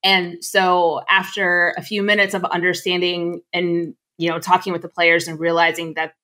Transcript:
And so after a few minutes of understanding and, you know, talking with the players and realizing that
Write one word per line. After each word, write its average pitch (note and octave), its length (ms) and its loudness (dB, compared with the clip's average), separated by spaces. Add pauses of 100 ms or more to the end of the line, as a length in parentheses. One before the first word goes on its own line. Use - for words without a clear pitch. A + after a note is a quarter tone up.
And F3+ 400 0
so F3+ 640 2
after F3+ 680 2
a F3 60 -8
few G3+ 220 -4
minutes G3+ 300 2
of F3+ 100 -4
understanding F3 960 -2 (100)
and, E3+ 420 -2 (240)
you E3 120 0
know, E3 80 -4
talking F3+ 340 0
with E3 100 -4
the E3+ 60 -14
players E3+ 380 2
and D#3+ 140 -10
realizing E3 540 0
that D#3+ 180 -6 (120)